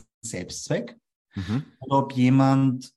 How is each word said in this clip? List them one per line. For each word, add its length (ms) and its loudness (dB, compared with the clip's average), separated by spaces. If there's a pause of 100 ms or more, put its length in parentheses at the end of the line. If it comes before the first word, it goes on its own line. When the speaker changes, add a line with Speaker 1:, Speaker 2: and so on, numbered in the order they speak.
(220)
Speaker 1:
Selbstzweck 760 -8 (380)
Speaker 2:
Mhm. 280 -4 (160)
Speaker 1:
oder 200 0
ob 140 -2
jemand 840 2